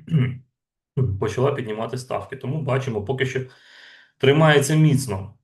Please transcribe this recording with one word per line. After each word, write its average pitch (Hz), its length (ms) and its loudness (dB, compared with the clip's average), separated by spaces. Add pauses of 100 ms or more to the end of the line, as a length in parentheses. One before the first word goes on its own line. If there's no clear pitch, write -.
(280)
<clears throat> - 960 -8
почала 123 320 -2
піднімати 117 460 -8
ставки. - 380 -10
Тому 135 260 -8
бачимо, 120 420 -4
поки 131 220 -2
що 127 200 -6 (720)
тримається 147 560 4
міцно. 120 680 2